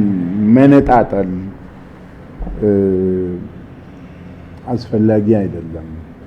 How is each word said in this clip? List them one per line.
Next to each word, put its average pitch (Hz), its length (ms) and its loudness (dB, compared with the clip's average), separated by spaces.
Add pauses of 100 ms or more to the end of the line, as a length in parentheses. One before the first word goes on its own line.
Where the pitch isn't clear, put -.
(500)
መነጣጠል፣ 120 800 4 (1300)
እ፣ 104 100 0 (2000)
አስፈላጊ 110 680 0
አይደለም። 82 520 -6 (400)